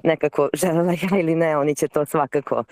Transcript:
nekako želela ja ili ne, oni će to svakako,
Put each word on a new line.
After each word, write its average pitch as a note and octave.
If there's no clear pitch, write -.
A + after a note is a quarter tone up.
nekako D3+
želela E3+
ja F#3
ili E3
ne, D#3+
oni C#3+
će D3
to D3+
svakako, C#3